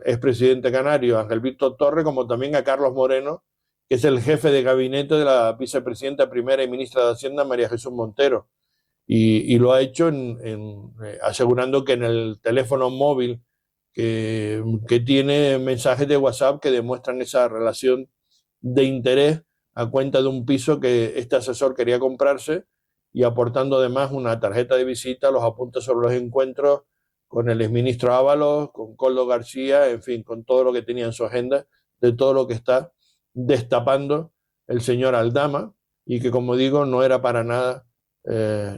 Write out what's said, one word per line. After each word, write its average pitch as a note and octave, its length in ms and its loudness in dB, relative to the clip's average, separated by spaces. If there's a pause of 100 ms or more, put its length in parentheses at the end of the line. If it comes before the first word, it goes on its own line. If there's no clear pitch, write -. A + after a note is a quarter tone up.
expresidente B2+ 680 0
canario, C3 480 2
Ángel A2 220 -2
Víctor C3 360 -2
Torres, D3 260 2
como C3 220 -2
también B2+ 300 -4
a C3 80 2
Carlos C3+ 280 0
Moreno, C3+ 520 -2 (440)
que C3+ 80 2
es A#2 80 0
el C3+ 160 4
jefe D3+ 300 2
de C#3 140 4
gabinete C3 500 0
de D3+ 120 2
la A#2 280 4
vicepresidenta C3 720 -2
primera B2+ 360 0
y B2+ 40 0
ministra B2 380 -2
de A#2+ 60 4
Hacienda, C#3 340 -4
María A#2+ 240 0
Jesús A#2+ 220 -8
Montero. A#2+ 580 -2 (560)
Y, A2 480 2
y A#2+ 60 6
lo B2 140 6
ha C3 80 4
hecho C3+ 260 0
en, B2 340 -4
en, G#2+ 520 -12 (100)
eh, G#2 180 -14
asegurando B2+ 640 0
que C3 80 2
en A#2+ 100 0
el A2+ 380 -2
teléfono B2+ 480 0
móvil C3 540 -2 (500)
que, A2 680 -4 (240)
que A#2+ 140 2
tiene C#3 580 2
mensajes C3 480 0
de C#3+ 80 2
WhatsApp C3+ 460 2
que C#3 100 0
demuestran B2 500 -4
esa B2 280 0
relación B2+ 600 -2 (520)
de B2+ 240 2
interés C3+ 580 2 (320)
a A2+ 140 -4
cuenta C3+ 320 0
de C3+ 80 0
un C3 160 -4
piso C#3+ 340 0
que B2 400 0
este B2 160 -2
asesor B2+ 400 -2
quería B2 240 0
comprarse C3+ 640 0 (460)
y A#2+ 120 0
aportando B2 540 0
además C3 340 0
una A#2+ 280 -2
tarjeta B2 380 0
de B2+ 80 0
visita, B2+ 440 -4
los B2+ 140 2
apuntes A#2+ 400 -4
sobre A#2+ 240 0
los B2 80 0
encuentros C3+ 680 0 (440)
con A#2+ 220 -2
el A2+ 120 0
exministro A#2+ 520 0
Ábalos, D3 580 2
con A2 260 -14
Coldo B2+ 280 0
García, C3 640 0
en A#2 140 -4
fin, A#2 200 -6
con A2+ 200 -12
todo B2+ 220 2
lo B2+ 80 2
que A#2+ 80 -2
tenía A#2+ 240 -6
en A2+ 80 -4
su A#2 100 -6
agenda, B2 420 -2 (360)
de B2 100 4
todo C3+ 220 2
lo C3+ 120 2
que B2 80 -6
está C3 380 -2 (420)
destapando C3+ 1000 -2 (340)
el B2 140 -4
señor B2+ 340 0
Aldama, C#3+ 580 -2 (320)
y B2 140 -4
que, B2 100 -2
como B2 280 0
digo, C#3 280 2
no B2+ 180 0
era B2+ 180 2
para A#2+ 240 0
nada, B2 400 -4 (440)
eh, G#2+ 480 -4